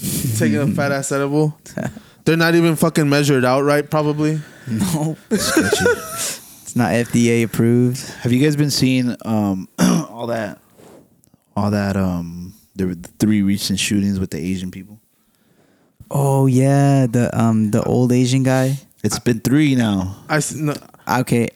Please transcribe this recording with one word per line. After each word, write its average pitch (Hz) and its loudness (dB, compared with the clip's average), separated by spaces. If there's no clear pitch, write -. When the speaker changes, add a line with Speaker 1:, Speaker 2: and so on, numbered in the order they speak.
Speaker 1:
<laughs> 117 -4
Speaker 2:
taking 147 0
a 143 0
fat 143 -2
ass 139 -4
edible. 143 0
They're 160 2
not 165 2
even 170 4
fucking 156 2
measured 143 2
out 127 2
right, 147 0
probably. 151 0
Speaker 1:
No. 156 -2
Speaker 3:
Sketchy. 247 0
Speaker 1:
<laughs> - -4
It's - -12
not 117 2
F 117 0
D 117 2
A 117 2
approved. 123 0
Speaker 3:
Have 120 -2
you 127 2
guys 151 2
been 147 0
seeing, 127 0
um, 101 -2
<clears throat> - -20
all 156 0
that, 113 -4
all 104 0
that, 101 0
um, 87 -4
there 95 -2
were 92 -2
the 87 -16
three 107 2
recent 98 0
shootings 101 0
with 92 -4
the 85 -8
Asian 92 -6
people? 95 -18
Speaker 1:
Oh 139 2
yeah, 135 4
the, 120 0
um, 110 2
the 110 2
old 120 2
Asian 127 2
guy. 131 0
Speaker 3:
It's 107 -2
been 120 -2
three 143 2
now. 98 0
Speaker 2:
I 156 0
s-, 147 -4
no, 147 -4
Speaker 1:
Okay, 120 0